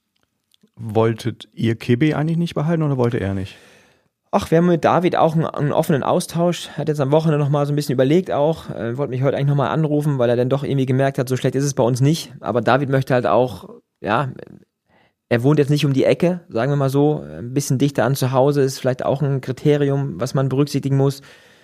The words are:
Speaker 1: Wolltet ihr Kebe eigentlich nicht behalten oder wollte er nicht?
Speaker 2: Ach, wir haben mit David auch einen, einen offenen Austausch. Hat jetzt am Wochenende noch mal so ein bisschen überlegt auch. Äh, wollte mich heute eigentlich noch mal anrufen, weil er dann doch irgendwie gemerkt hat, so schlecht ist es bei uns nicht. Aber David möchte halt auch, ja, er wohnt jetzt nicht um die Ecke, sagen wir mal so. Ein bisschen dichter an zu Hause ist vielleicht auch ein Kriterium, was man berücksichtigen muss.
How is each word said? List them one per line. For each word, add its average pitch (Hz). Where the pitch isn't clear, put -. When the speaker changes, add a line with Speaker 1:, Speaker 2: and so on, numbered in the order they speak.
Speaker 1:
Wolltet 113
ihr 113
Kebe 147
eigentlich 160
nicht 170
behalten 160
oder 143
wollte 120
er 98
nicht? 98
Speaker 2:
Ach, -
wir 160
haben 175
mit 170
David 156
auch 156
einen, 160
einen -
offenen 156
Austausch. 170
Hat 147
jetzt 151
am 135
Wochenende 156
noch 147
mal 143
so 147
ein 143
bisschen 147
überlegt 143
auch. 147
Äh, 117
wollte 139
mich 127
heute 131
eigentlich 143
noch 143
mal 135
anrufen, 147
weil 120
er 120
dann 123
doch 139
irgendwie 135
gemerkt 135
hat, 131
so 131
schlecht 127
ist 135
es 139
bei 131
uns 120
nicht. 147
Aber 110
David 123
möchte 135
halt 123
auch, 98
ja, 127
er 120
wohnt 147
jetzt 139
nicht 147
um 139
die 131
Ecke, 175
sagen 123
wir 143
mal 139
so. 143
Ein 80
bisschen 139
dichter 139
an 135
zu 131
Hause 139
ist 131
vielleicht 127
auch 131
ein 139
Kriterium, 139
was 131
man 135
berücksichtigen 139
muss. 139